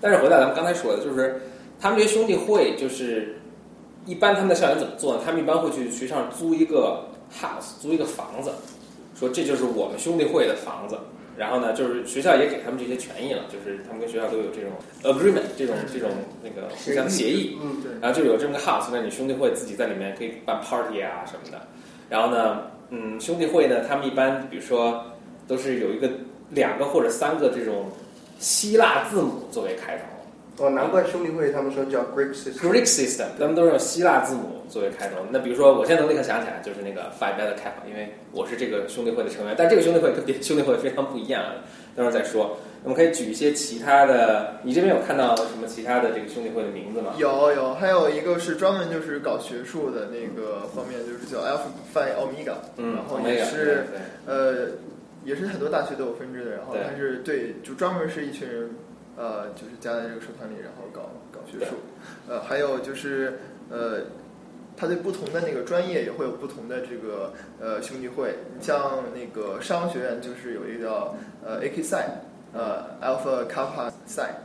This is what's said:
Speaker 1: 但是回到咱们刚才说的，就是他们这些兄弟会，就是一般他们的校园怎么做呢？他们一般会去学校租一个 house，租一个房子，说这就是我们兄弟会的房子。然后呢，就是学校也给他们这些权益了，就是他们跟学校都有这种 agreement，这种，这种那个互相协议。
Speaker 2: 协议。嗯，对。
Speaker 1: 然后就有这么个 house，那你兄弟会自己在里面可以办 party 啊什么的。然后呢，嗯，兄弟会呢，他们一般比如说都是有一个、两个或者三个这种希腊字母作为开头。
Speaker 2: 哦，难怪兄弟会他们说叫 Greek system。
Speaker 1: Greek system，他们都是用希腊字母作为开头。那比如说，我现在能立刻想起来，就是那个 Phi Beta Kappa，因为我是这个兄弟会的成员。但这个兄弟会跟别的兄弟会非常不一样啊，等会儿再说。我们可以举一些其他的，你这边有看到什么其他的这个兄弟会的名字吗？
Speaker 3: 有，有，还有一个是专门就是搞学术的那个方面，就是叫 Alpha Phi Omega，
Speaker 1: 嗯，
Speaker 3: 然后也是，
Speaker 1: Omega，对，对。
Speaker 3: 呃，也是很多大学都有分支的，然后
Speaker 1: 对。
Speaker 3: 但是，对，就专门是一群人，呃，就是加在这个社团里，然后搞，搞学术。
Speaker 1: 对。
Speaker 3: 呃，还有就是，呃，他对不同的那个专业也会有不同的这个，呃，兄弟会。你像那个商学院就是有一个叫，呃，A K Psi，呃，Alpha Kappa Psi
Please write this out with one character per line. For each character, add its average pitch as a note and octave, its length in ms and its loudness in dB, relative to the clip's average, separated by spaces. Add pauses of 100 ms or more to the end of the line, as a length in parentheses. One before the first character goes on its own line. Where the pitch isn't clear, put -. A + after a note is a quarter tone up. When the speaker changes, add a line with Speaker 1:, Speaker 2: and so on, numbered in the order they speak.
Speaker 1:
但 G#3 100 4
是 F#3 80 8
回 C#3 100 8
到 D#3 120 10
咱 C3 60 8
们 - 100 0
刚 E3 80 0
才 F3 100 2
说 G#2+ 220 0
的， - 80 -2
就 C#3 100 -2
是 C3 260 0 (400)
他 G3 80 2
们 G#3+ 80 4
这 G#3+ 80 8
些 G#3+ 80 4
兄 A3+ 140 4
弟 G3 80 4
会， F#3 420 4
就 C3+ 120 -2
是 A#2 480 -2 (720)
一 F3+ 60 -8
般 G3+ 220 6
他 - 60 2
们 F#3+ 80 4
的 F3 80 8
校 F3+ 140 4
园 D#3+ 60 4
怎 D#3 80 0
么 - 140 -6
做 C3 160 2
呢？ - 100 -2
他 E3 60 -2
们 E3 100 2
一 C#3+ 40 0
般 D#3 120 4
会 D#3+ 140 2
去 B2 180 -4
学 A#2+ 160 -6
校 C3 160 -2 (160)
租 E3 160 0
一 D#3+ 120 6
个 C3+ 360 4 (320)
house， - 480 -8
租 C#3+ 120 -2
一 D#3+ 40 4
个 D3+ 80 2
房 - 380 -8
子， C#3 80 -4 (640)
说 B2+ 140 -2
这 C#3+ 160 0
就 C#3 100 2
是 B2 80 0
我 A2 240 0
们 G2 140 -6
兄 E3 180 0
弟 D3+ 60 4
会 C#3 240 4
的 - 80 0
房 - 320 -10
子。 A2 100 -8 (400)
然 A2 120 -2
后 B2+ 80 2
呢， A#2 140 0
就 B2+ 160 0
是 A#2+ 180 -2
学 C3+ 140 -4
校 C3+ 160 8
也 C#3+ 120 6
给 - 140 -4
他 A#2+ 80 -6
们 B2+ 80 -4
这 B2 60 -6
些 B2+ 140 -4
权 - 280 -8
益 C#3 60 -2
了， G#2 180 -4
就 G2+ 100 -12
是 G2 260 -8
他 A#2+ 60 -12
们 A2 80 -8
跟 A#2 60 -4
学 A2+ 120 -4
校 A2 100 -2
都 A2+ 80 -2
有 G#2 140 -2
这 G#2 100 -8
种 G2 100 -6 (320)
agreement， C#3+ 380 6 (160)
这 C#3 100 -2
种， A2+ 80 0 (160)
这 B2+ 80 -6
种 A2 120 -2 (320)
那 A2 80 -12
个 G2 180 -10
互 - 240 -6
相 C3+ 160 2
协 A#2 220 2
议。 - 0 -
Speaker 2:
协 F#3+ 100 2
议。 - 220 -4
嗯， C#3 200 -6
对。 B2+ 80 -8 (120)
Speaker 1:
然 B2 100 2
后 D#3+ 60 2
就 D3 80 4
有 A2+ 100 6
这 D3 100 0
么 - 60 -2
个 - 60 -2
house， - 340 0
那 A#2+ 80 0
你 G#2+ 100 -4
兄 C3 160 -4
弟 C3+ 60 0
会 B2 220 2
自 - 100 -6
己 G#2+ 100 -10
在 A2+ 120 0
里 G2+ 80 -2
面 G2 240 -6
可 A#2+ 60 -6
以 A2+ 100 -8 (100)
办 A2 160 -2
party A2+ 400 -2
啊 F#2+ 240 -6
什 - 80 -12 (100)
么 - 80 -16
的。 - 160 -16 (440)
然 A2 100 2
后 A#2 80 4
呢， A2 360 2 (260)
嗯， A2+ 280 -8
兄 E3+ 200 -2
弟 D#3+ 80 2
会 D3+ 220 6
呢， B2 80 4 (120)
他 C#3 80 0
们 C#3 100 -2
一 C3 40 0
般 C3+ 400 2
比 - 80 -10
如 - 40 -10
说 A#2 400 2 (460)
都 C3 80 0
是 B2+ 240 -2
有 G2+ 140 0
一 A2+ 40 -4
个、 B2+ 120 2 (400)
两 C3+ 280 2
个 C#3 60 2
或 C#3 180 4
者 A#2 60 4
三 D3+ 300 2
个 C#3 100 6
这 A#2+ 160 0
种 G2+ 220 -2 (520)
希 - 380 2
腊 A3+ 320 6
字 G3+ 140 2
母 - 280 -2
作 A2+ 120 -6
为 F#2 140 -4
开 - 200 -8
头。 - 60 -8 (600)
Speaker 2:
哦， C#3 60 6
难 C3+ 220 4
怪 F#3 140 6
兄 F3 200 -2
弟 D#3+ 60 -2
会 D#3 200 2
他 C#3+ 120 -2
们 C3+ 100 -2
说 C3+ 140 -2
叫 C3+ 140 0 (140)
Greek C#3 200 0
system。 - 240 -10
Speaker 1:
Greek G3 260 6
system， - 400 2 (140)
他 D3 80 2
们 D#3+ 80 2
都 E3+ 100 6
是 E3 60 10
用 C#3 80 4
希 - 240 0
腊 C#3 180 8
字 C3+ 140 0
母 A2+ 340 -6
作 A2 140 -4
为 G2 80 0
开 G2+ 180 -6
头。 G2 80 -6 (140)
那 C3 80 2
比 B2 100 -2
如 A#2+ 80 0
说， C#3+ 160 10
我 - 140 6
现 E3 100 6
在 D#3 60 6
能 D3+ 80 4
立 D3 40 6
刻 - 80 2
想 A2+ 200 0
起 - 60 -4
来， - 140 -8
就 G#2 120 -8
是 G2+ 100 -10
那 G2 80 -6
个 F#2 260 -8
Phi G2+ 140 0
Beta G#2 220 -2
Kappa， - 340 -10
因 G#2+ 60 -12
为 G#2+ 180 -8 (180)
我 - 160 -4
是 A#2 120 -6
这 B2+ 100 -2
个 G2+ 180 -2
兄 A#2+ 160 -6
弟 A#2 80 2
会 A#2 140 0
的 G2+ 60 -4
成 G#2 160 -6
员。 G#2 100 -2
但 F#3 100 6
这 A3 80 8
个 F#3 60 10
兄 E3 140 6
弟 E3 40 8
会 D#3 140 6
跟 - 100 -2
别 - 140 0
的 - 60 -8
兄 D#3 120 2
弟 D3 80 6
会 B2+ 140 4
非 C3 180 0
常 C3+ 160 -2
不 B2+ 60 -6
一 A2 120 -6
样 A2+ 140 0
啊， F2+ 120 -6 (420)
等 B2 80 2
会 A#2+ 80 4
儿 - 0 -
再 A2 100 4
说。 - 360 0 (260)
我 B2+ 60 -4
们 C3 40 2
可 E3 80 8
以 E3 80 10
举 A2+ 200 -2
一 - 20 -2
些 D3 220 2
其 A#2 240 -4
他 C#3 260 8
的， A2+ 580 6
你 B2+ 120 -2
这 E3+ 80 6
边 F#3 120 6
有 A#2+ 60 4
看 C#3+ 160 0
到 A#2+ 180 6
什 A2+ 240 -2
么 A2+ 80 -6
其 A2+ 160 -10
他 B2 160 2
的 A#2 120 2
这 G#2+ 100 -2
个 G#2 80 -8
兄 A#2+ 140 -8
弟 A2+ 80 -4
会 A2 120 -2
的 G2+ 60 -4
名 G2 240 -8
字 A2+ 80 -4
吗？ G2 160 -6
Speaker 3:
有， C#3+ 360 4
有， C3 240 2
还 F#3+ 120 2
有 E3 220 6
一 D3+ 100 0
个 E3+ 180 2
是 E3+ 180 -2
专 F#3+ 180 4
门 F3 160 -2
就 E3 100 -4
是 D#3 200 -6
搞 A#2 180 -2
学 B2 260 -8
术 C#3+ 260 -4
的 A2 200 -6
那 A#2 80 -8 (100)
个 G#2+ 380 -8 (100)
方 B2+ 100 -8
面， B2 200 -8
就 A#2+ 80 -10
是 B2 180 -12
叫 B2 80 -4
Alpha - 320 -2 (220)
Phi C#3 260 2
Omega， C3 360 -6 (200)
Speaker 1:
嗯， A#2 200 -4
Speaker 3:
然 - 100 -6
后 C3+ 200 -6
也 A#2+ 200 2
是， - 80 -4
Speaker 1:
Omega， D3+ 100 0
对， D3 100 4
对。 C3+ 260 -4 (260)
Speaker 3:
呃， C3 420 0 (560)
也 C3+ 100 -4
是 F#3 120 -4
很 F#3+ 120 -6
多 C#3+ 120 -2
大 C#3+ 160 0
学 C#3+ 80 -6
都 C3 100 -6
有 A#2+ 80 -4
分 B2+ 220 -10
支 B2 100 -10
的， A2+ 60 -8
然 G2+ 160 -8
后 B2+ 80 -8
Speaker 1:
对。 G#2 120 -2
Speaker 3:
但 - 120 -6
是， C3+ 220 -2
对， B2 420 -4
就 C3 100 -12
专 F#3 220 -2
门 D#3+ 160 -2
是 D3 160 -6
一 C#3 60 -8
群 C3+ 160 -10
人， A#2 220 -8 (460)
呃， G#2+ 380 -6
就 - 140 -16
是 A#2+ 120 -16
加 A#2 140 -4
在 A#2 140 -4
这 A2+ 60 -10
个 A2+ 60 -10
社 - 80 -14 (100)
团 A2+ 100 -12
里， G#2+ 140 -12
然 G2 160 -12
后 G2 140 -14
搞， - 100 -12 (280)
搞 - 160 -16
学 A2 200 -14
术。 - 60 -6 (540)
Speaker 1:
对。 B2 80 -8
Speaker 3:
呃， A2+ 60 -4
还 C#3 200 -4
有 C3+ 180 0
就 C3 160 -8
是， C3+ 440 -4 (300)
呃， A#2 320 -4 (760)
他 F3 100 -4
对 F3 100 0
不 F3+ 160 -4
同 D3 180 -6
的 E3+ 120 -2
那 E3 100 -2
个 - 100 -4
专 F3 240 0
业 F3 160 -2
也 - 80 -4
会 - 140 -6
有 B2 60 -4
不 C3+ 160 -10
同 A#2 200 -12
的 B2+ 140 -6
这 A#2+ 160 -10
个， G#2 340 -8 (300)
呃， A2 220 -6
兄 C3 180 -12
弟 B2 80 -8
会。 C3 260 -4 (220)
你 A#2 80 -14
像 C#3 380 0 (120)
那 B2 120 -10 (120)
个 G2 220 -6
商 F3 300 -2
学 C3 80 -6
院 B2 240 -4
就 B2 100 -12
是 B2 220 -10
有 G2 120 -8
一 A2 120 -10
个 A2+ 80 -8
叫， G2+ 280 -4 (300)
呃 A2 180 -6
，A C3 60 -2
K - 140 -6
Psi， - 200 -2 (520)
呃， A2 320 -4 (160)
Alpha C3 440 -2
Kappa C3 460 -6 (160)
Psi B2+ 200 -6 (160)